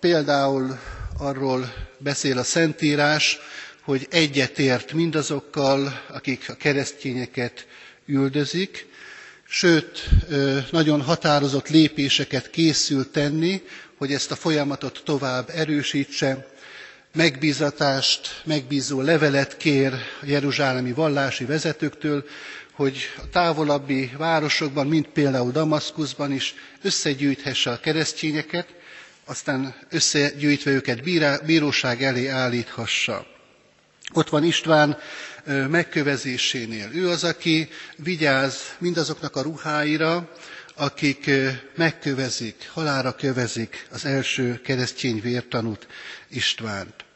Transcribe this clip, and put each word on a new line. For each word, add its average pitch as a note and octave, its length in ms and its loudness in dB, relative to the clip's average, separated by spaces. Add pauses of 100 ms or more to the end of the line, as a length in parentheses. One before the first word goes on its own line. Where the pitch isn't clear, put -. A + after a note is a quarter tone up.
például C#3 760 2 (400)
arról C3 540 -2 (260)
beszél C#3 400 -2
a B2 60 -2
Szentírás, D3+ 920 2 (420)
hogy C3+ 300 -2
egyetért C#3 840 2
mindazokkal, C#3+ 1160 0
akik B2 400 -6
a B2 60 -8
keresztényeket B2+ 1120 -2 (400)
üldözik, C#3+ 800 0 (680)
Sőt, - 540 4 (200)
ö, C#3 300 2 (120)
nagyon D3+ 320 4
határozott C#3+ 680 2
lépéseket C#3+ 840 4
készül D3 600 2
tenni, D#3 520 0 (360)
hogy C#3 140 -2
ezt C#3 180 -2
a C#3 60 -4
folyamatot C#3+ 680 -2
tovább B2+ 500 -2
erősítse. C#3+ 920 -2 (680)
Megbízatást, C#3+ 1300 0
megbízó C#3 560 -2
levelet C#3+ 560 4
kér C3+ 360 2
a A#2+ 340 -10
jeruzsálemi C3+ 680 0
vallási C#3 520 0
vezetőktől, D3 800 -2 (480)
hogy C3+ 280 -2 (160)
a - 140 -14
távolabbi D3 840 2
városokban, D3+ 680 0
mint D3+ 220 2
például C3 420 2
Damaszkuszban D3 840 -2
is C3+ 220 -4 (280)
összegyűjthesse C#3 880 0
a A#2+ 100 -4
keresztényeket, D#3 840 -2 (580)
aztán C3 500 -4 (160)
összegyűjtve C#3+ 800 2
őket B2+ 320 0
bírá-, D#3 420 2
bíróság C#3+ 580 2
elé B2+ 240 0
állíthassa. A#2+ 1040 -4 (840)
Ott D#3+ 140 2
van D3+ 160 2
István, D#3 540 4 (460)
ö, C#3 220 -2
megkövezésénél. C3 1300 -2
Ő F3+ 140 0
az, E3+ 160 -2
aki D#3+ 440 0 (280)
vigyáz C#3+ 600 0 (220)
mindazoknak D#3+ 580 -2
a C#3 60 0
ruháira, D#3 880 0 (420)
akik, C#3 520 -2
ö, C3+ 220 4 (260)
megkövezik, C3 960 -2
halálra C3+ 420 -2
kövezik A#2+ 760 -4
az - 140 -12
első C3 560 -2
keresztény B2 600 -2
vértanút, A#2 640 -4 (420)
Istvánt. G2+ 640 -4 (220)